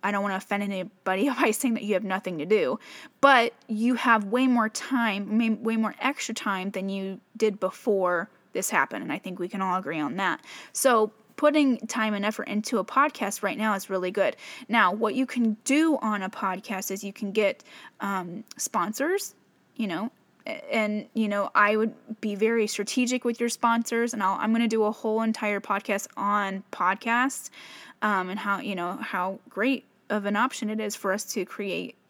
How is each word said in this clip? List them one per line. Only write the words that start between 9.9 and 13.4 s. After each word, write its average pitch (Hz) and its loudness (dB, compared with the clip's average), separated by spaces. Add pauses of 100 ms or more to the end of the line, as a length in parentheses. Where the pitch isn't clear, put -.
on 151 -4
that. 190 0 (320)
So 220 4 (240)
putting 294 4 (100)
time 220 0
and 202 -2
effort 214 -2
into 214 -2
a 185 0
podcast 262 0